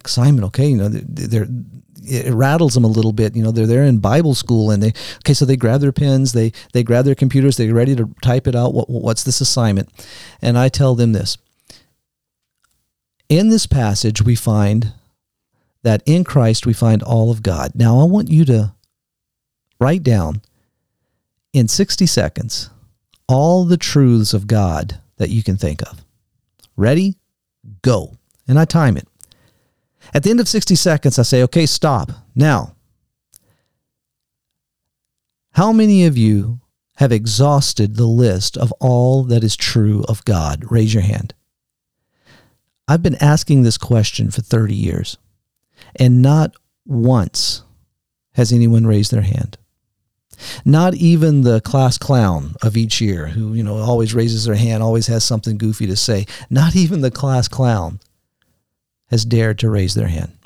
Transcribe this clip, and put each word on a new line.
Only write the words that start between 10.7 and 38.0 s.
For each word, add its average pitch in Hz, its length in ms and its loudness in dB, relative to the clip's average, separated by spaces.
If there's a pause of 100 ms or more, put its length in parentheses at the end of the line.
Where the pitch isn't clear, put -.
them 117 180 2
this. 90 240 -4 (1900)
In 185 200 2
this 220 180 2
passage, 107 540 0
we 117 140 2
find 107 580 -2 (920)
that 110 240 0
in 170 160 2
Christ, 113 420 0
we 117 80 0
find 110 300 0
all 113 260 0
of 110 140 -4
God. 78 320 -4
Now, 117 240 4
I 147 60 6
want 190 240 0
you 156 160 4
to 110 280 0 (1080)
write 156 220 0
down 104 400 -2 (1120)
in 123 140 0
sixty - 400 -2
seconds - 640 -6 (560)
all 165 360 2
the 175 140 2
truths 120 560 2
of 101 140 -4
God 98 520 -2 (180)
that - 120 -2
you 110 140 -2
can 95 120 -2
think 76 280 -6
of. - 200 -16 (720)
Ready? 165 400 0 (680)
Go. 110 340 -2 (300)
And 131 100 2
I 160 80 4
time 143 320 0
it. - 100 -12 (1080)
At 143 80 0
the 202 80 0
end 240 80 2
of 208 80 0
sixty 202 280 0
seconds, 147 440 0
I - 20 2
say, 123 220 2
"Okay, 156 240 0
stop. 135 440 -2 (240)
Now, 135 400 0 (2750)
how 208 200 2
many 208 340 4
of 143 120 2
you 110 420 2 (360)
have 135 160 2
exhausted 110 840 0
the 117 120 0